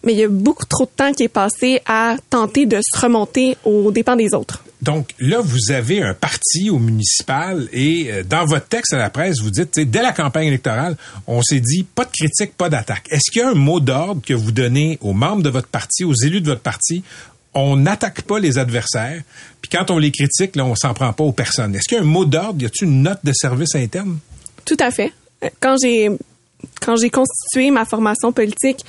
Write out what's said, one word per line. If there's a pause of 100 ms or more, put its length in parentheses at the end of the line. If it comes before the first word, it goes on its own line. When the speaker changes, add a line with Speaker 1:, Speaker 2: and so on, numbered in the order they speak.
Speaker 1:
mais
il
y
a
beaucoup
trop
de
temps
qui
est
passé
à (140)
tenter
de
se
remonter
aux
dépens
des
autres. (200)
Speaker 2:
Donc (100)
là,
vous
avez
un
parti
au
municipal
et,
euh,
dans
votre
texte
à
la
presse,
vous
dites,
tu
sais,
dès
la
campagne
électorale, (320)
on
s'est
dit,
pas
de
critique,
pas
d'attaque.
Est-ce
qu'il
y
a
un
mot
d'ordre
que
vous
donnez
aux
membres
de
votre
parti,
aux
élus
de
votre
parti ? (520)
On
n'attaque
pas
les
adversaires, (400)
puis
quand
on
les
critique,
là,
on
s'en
prend
pas
aux
personnes.
Est-ce
qu'il
y
a
un
mot
d'ordre ?
Y
a-t-il
une
note
de
service
interne ? (460)
Speaker 1:
Tout
à
fait. (300)
Euh, (120)
quand
j'ai, (720)
quand
j'ai
constitué
ma
formation
politique